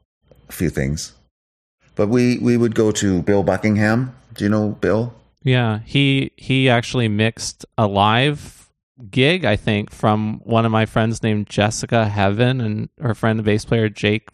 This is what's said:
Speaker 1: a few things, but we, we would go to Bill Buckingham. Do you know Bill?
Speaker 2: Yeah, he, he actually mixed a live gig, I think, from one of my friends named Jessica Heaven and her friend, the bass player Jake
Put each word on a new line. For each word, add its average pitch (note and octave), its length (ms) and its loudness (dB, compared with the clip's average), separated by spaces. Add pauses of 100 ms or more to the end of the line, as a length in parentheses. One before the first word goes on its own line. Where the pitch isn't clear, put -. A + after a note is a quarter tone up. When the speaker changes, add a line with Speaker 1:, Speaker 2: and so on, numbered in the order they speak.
(500)
Speaker 1:
a - 20 -20
few E2+ 180 -4
things, D2 440 -6 (840)
but G#2 120 -2
we, B2 320 2
we A#2+ 180 2
would A#2 180 0
go A2 160 2
to F#2+ 320 0
Bill G2+ 200 2
Buckingham. G#2+ 720 0 (180)
Do - 100 -8
you G#2 60 2
know G#2+ 200 0
Bill? A2 440 -2 (300)
Speaker 2:
Yeah, A#2+ 420 0
he, C#3 500 0
he C3 340 0
actually A#2+ 380 0
mixed G#2+ 580 -2 (120)
a A2+ 100 2
live A2+ 840 0 (420)
gig, D3+ 340 2
I G#2+ 100 2
think, G#2 360 -2
from G#2+ 520 -2
one A2+ 220 0
of A2+ 60 0
my A2 140 2
friends A2+ 380 -2
named G#2+ 240 -2
Jessica A2 600 0
Heaven G#2 500 0
and A2 300 -4 (100)
her B2 160 -2
friend, A2 240 0
the A2 40 -4
bass G#2 200 0
player A2+ 260 0
Jake G#2 440 -2